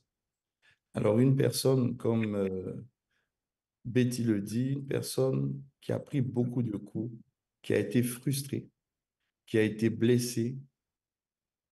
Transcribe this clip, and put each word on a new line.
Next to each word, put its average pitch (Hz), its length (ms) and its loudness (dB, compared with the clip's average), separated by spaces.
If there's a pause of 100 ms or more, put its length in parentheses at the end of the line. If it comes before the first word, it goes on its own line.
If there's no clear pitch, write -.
(920)
Alors, 110 260 2
une 135 160 6
personne, 127 600 2
comme, 113 380 0
euh, 95 380 -2 (1080)
Betty 123 400 2
le 107 180 2
dit, 113 300 -2
une 139 160 -4
personne 131 760 -2 (200)
qui - 100 -6
a 113 80 0
pris - 220 -4
beaucoup 123 420 -2
de 107 140 -2
coups, 110 360 -8 (480)
qui - 120 -2
a 107 40 4
été 107 240 2
frustrée, - 680 -4 (800)
qui - 140 0
a - 20 6
été 110 300 2
blessée 120 680 0 (1160)